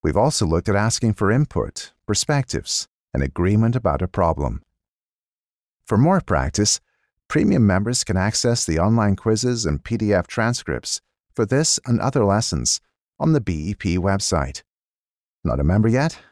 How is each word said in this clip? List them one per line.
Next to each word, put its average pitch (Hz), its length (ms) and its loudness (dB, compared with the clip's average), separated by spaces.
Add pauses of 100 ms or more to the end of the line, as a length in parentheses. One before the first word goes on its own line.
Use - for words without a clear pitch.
We've 80 220 0
also 139 220 0
looked 85 220 0
at 98 60 0 (120)
asking 117 280 0
for 101 160 0
input, 113 600 -2 (140)
perspectives, - 800 -2 (260)
and 67 80 -2
agreement 104 540 2
about 90 260 0
a 92 60 -2
problem. 73 560 -2 (1200)
For 107 120 0
more 165 240 4
practice, 78 580 0 (480)
premium 165 400 4
members 104 360 0
can 95 140 -2
access 117 480 0
the 80 140 0
online 104 360 2
quizzes 113 500 -2
and 76 180 -2
P 113 140 -4
D 104 160 0
F 90 140 0
transcripts - 760 -4 (340)
for 117 100 0
this 143 400 0
and 120 140 2
other 131 260 0
lessons 98 560 0 (380)
on 160 140 2
the 139 80 2
B 85 280 -4
E 101 60 -4
P 90 220 -2
website. 90 680 -2 (800)
Not 65 160 0
a 71 120 2
member 110 180 2
yet? 135 280 0 (140)